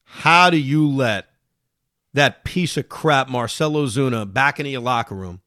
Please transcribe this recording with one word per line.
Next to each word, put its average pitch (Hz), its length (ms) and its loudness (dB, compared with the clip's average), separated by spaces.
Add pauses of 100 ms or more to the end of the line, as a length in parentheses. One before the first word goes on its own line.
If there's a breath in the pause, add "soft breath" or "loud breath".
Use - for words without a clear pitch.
How 175 480 4
do 170 60 4
you 151 320 2
let 123 400 -2 (840)
that 139 300 2
piece - 320 -4
of - 140 -6
crap, 135 400 0
Marcell 127 420 -2
Ozuna, 123 580 -2
back 135 300 0
into 143 80 -8
your 131 140 -8
locker 120 320 -4
room? 92 320 -12